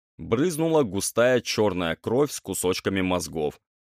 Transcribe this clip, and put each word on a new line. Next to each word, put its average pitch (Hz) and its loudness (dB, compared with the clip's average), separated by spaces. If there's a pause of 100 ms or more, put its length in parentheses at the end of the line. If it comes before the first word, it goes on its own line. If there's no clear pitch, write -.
(180)
Брызнула 156 0
густая 113 2
чёрная 90 0
кровь 135 -2
с - -10
кусочками 95 -2
мозгов. 82 -2 (280)